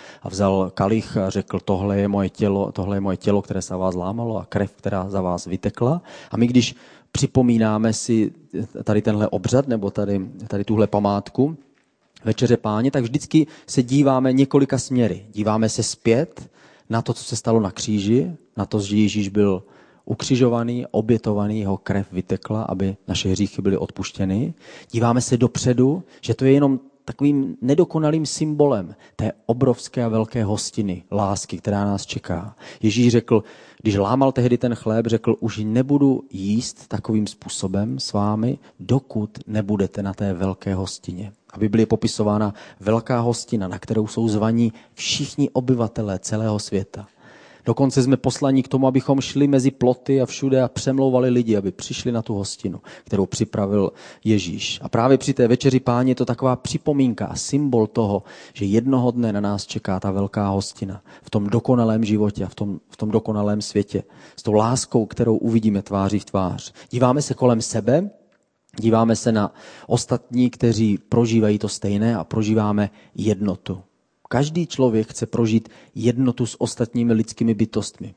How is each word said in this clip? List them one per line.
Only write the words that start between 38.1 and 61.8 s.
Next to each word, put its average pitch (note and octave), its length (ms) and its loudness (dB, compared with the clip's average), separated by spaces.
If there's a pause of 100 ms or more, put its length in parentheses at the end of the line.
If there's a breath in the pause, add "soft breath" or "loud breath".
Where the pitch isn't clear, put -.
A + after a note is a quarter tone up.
vámi, G#2+ 460 0 (200 soft breath)
dokud G#2+ 680 -4
nebudete G#2 560 -2
na G2 100 -6
té G2+ 200 -4
velké F#2+ 420 -4
hostině." F#2+ 560 -8 (180)
A - 80 -20
v - 20 -8
Biblii G#2+ 220 2
je G#2+ 60 2
popisována G#2 640 0 (260 loud breath)
velká A2+ 400 0
hostina, A2+ 480 -2
na F#2 120 -10
kterou G#2+ 280 -2
jsou A2+ 200 -2
zvaní A2 460 2 (200 loud breath)
všichni - 560 -4
obyvatelé A#2 720 -2
celého G#2+ 400 -2
světa. - 480 -6 (600 loud breath)
Dokonce C3 360 2
jsme C3 140 4
poslani C3+ 460 0
k - 40 -18
tomu, C3 200 2
abychom C3+ 340 2
šli C#3+ 260 0
mezi C3+ 240 2
ploty B2+ 500 2
a A#2+ 40 0
všude C3 360 0
a B2 60 2
přemlouvali C3 640 2
lidi, A#2 280 2
aby G2 140 -2
přišli - 400 -8
na A#2 100 -2
tu A2+ 120 -6
hostinu, G2 480 -6 (220 loud breath)
kterou G2 220 0
připravil G2+ 640 0 (320 loud breath)
Ježíš. G2+ 580 -2
A - 80 -10
právě B2+ 280 4
při C3+ 160 -2
té B2 140 2
Večeři B2+ 320 2
Páně B2+ 320 0
je B2 40 0
to B2 100 -2
taková B2+ 300 0
připomínka C#3 720 -2
a - 100 -8
symbol C3 520 0
toho, G2+ 360 0 (300 loud breath)
že G2+ 120 -6
jednoho A#2+ 460 2
dne A#2 220 0
na G2+ 60 -2
nás G2+ 260 -2
čeká F#2+ 340 -4
ta G2 120 -2
velká G2+ 360 -2
hostina G2 540 -4 (200 loud breath)
v - 80 -20
tom G#2 180 0
dokonalém A2+ 560 2